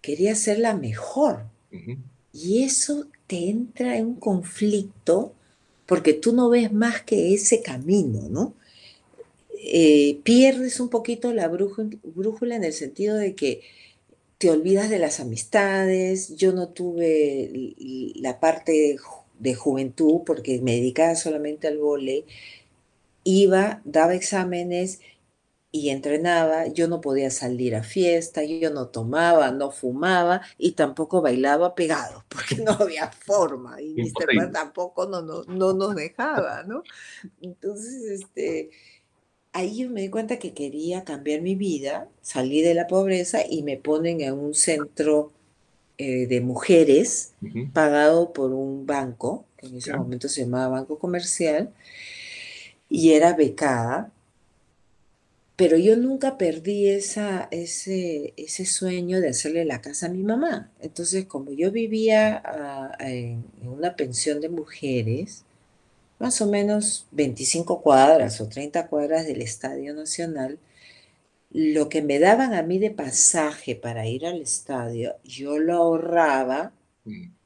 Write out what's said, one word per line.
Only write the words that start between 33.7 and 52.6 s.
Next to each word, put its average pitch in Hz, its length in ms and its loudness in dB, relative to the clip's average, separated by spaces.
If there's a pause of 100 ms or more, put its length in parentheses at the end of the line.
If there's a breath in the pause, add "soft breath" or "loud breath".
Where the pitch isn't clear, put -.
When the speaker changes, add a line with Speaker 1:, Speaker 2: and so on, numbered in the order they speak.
Speaker 1:
Y 151 140 -12
mister 131 380 -2
Speaker 2:
Imposible. - 0 -
Speaker 1:
Pan - 180 2
tampoco 180 560 -6
no, 185 140 -6
no, 160 240 -10
no 185 280 2
nos 190 220 -2
dejaba, 180 680 -4
¿no? 240 200 -10 (580 loud breath)
Entonces, 208 600 -12 (200)
este, 160 480 -8 (840 soft breath)
ahí 190 280 -4
yo 254 60 -6
me 220 120 -6
di 196 80 -6
cuenta 220 300 -6
que 180 140 -12
quería 156 520 -6
cambiar 151 360 -6
mi 190 140 -2
vida, 151 540 -4 (120)
salí 131 400 0
de 170 140 6
la 170 120 0
pobreza 185 520 0 (100)
y 151 140 -4
me 139 140 -4
ponen 160 440 0
en 135 140 -4
un 147 200 -6
centro, 151 760 0 (680)
eh, 127 280 -2
de 123 140 2
mujeres 147 1000 4
Speaker 2:
Ujú. 131 320 -8
Speaker 1:
pagado 156 600 4
por 131 200 -2
un 135 340 -6
banco, 135 580 -4 (120)
que 131 100 -20
en 127 100 -16
ese 135 160 -8
Speaker 2:
Ya. - 20 -4
Speaker 1:
momento 123 340 -6
se 139 140 -6
llamaba 127 260 -2 (100)
Banco 151 200 -10
Comercial, 175 760 -2 (1160 loud breath)